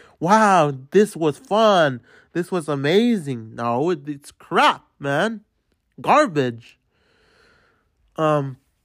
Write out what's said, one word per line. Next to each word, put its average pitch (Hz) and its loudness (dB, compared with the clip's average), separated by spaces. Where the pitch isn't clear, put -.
"Wow, 185 2
this 208 2
was 156 -2
fun. 185 2
This 175 -6
was 175 -6
amazing." 143 -2
No, 120 -2
it, 143 -8
it's 143 -14
crap, - 0
man. 170 -4
Garbage. 143 -2
Um, 147 -2